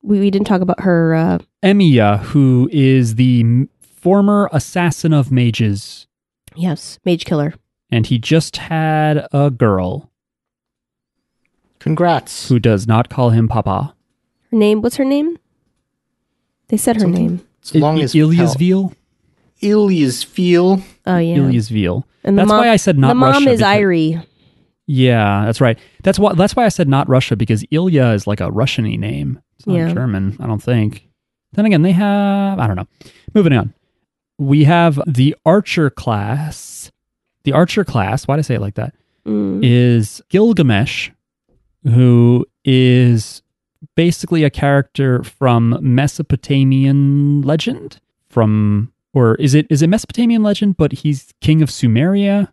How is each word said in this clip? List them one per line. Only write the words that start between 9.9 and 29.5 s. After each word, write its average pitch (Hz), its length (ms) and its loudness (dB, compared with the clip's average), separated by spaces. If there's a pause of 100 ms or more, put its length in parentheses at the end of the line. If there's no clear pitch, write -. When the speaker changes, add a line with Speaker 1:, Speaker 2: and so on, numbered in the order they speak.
Speaker 3:
Congrats. 160 720 -4
Speaker 2:
Who 123 100 2
does 107 280 0
not 113 220 0
call 123 220 -2
him 113 160 2
Papa. 104 480 -4 (560)
Speaker 1:
Her 233 60 0
name, 214 240 2
what's 240 160 -6
her 277 80 -2
name? 294 320 -2 (1300)
They 220 100 -4
said 233 200 -2
her 214 40 0
Speaker 3:
Something 175 260 0
Speaker 1:
name. 175 200 -8 (160)
Speaker 3:
as - 120 -8
long 156 240 2
Speaker 2:
I-, 151 40 0
Speaker 3:
as 131 120 -4
Speaker 2:
Ilya's 156 220 2 (140)
Speaker 3:
hell. 135 40 -4
Speaker 2:
Veal? 185 380 -2 (680)
Speaker 3:
Ilya's 196 640 0
Veal. 180 580 0 (240)
Speaker 1:
Oh, 185 120 0
yeah. 170 180 0
Speaker 2:
Ilya's 127 340 0
Veal. 104 360 -2 (180)
Speaker 1:
And 196 140 0
the 202 40 4
Speaker 2:
That's 208 80 2
Speaker 1:
mom, 214 100 2
Speaker 2:
why 233 100 2
I 220 60 4
said 180 220 0
not 135 120 4
Speaker 1:
the 247 60 2
mom 262 180 4
Speaker 2:
Russia 277 180 4
Speaker 1:
is 226 80 2
Speaker 2:
because 202 180 2
Speaker 1:
Irie. 165 480 0 (640)
Speaker 2:
Yeah, 113 580 2
that's 110 160 -2
right. 117 160 2 (260)
That's 190 160 0
why, 202 140 2
that's 185 220 0
why 240 100 0
I 208 40 2
said 170 180 -2
not 139 200 0
Russia, 127 280 0
because 107 360 -2
Ilya 147 420 0
is, 101 140 -2
like, 101 140 -4
a - 100 -6
Russian-y 110 440 -2
name. 113 440 -6 (180)